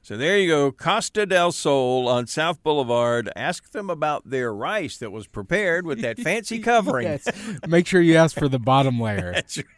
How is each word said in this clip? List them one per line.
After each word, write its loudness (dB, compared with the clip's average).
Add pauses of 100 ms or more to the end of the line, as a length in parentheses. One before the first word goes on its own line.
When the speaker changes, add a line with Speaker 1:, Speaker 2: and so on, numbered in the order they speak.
Speaker 1:
So -12
there 0
you 2
go. 2
Costa -2
del 2
Sol 2
on 0
South -4
Boulevard. 0
Ask -8
them -8
about -4
their -2
rice -6
that -10
was -12
prepared -2
with -4
that -4
Speaker 2:
<laughs> -6
Speaker 1:
fancy -4
covering. 2
Speaker 2:
Yes. -6 (400)
Make 4
sure 4
you 6
ask 6
for 2
the 0
bottom 4
layer -2
Speaker 1:
<laughs> -6
That's -6
right. -8 (120)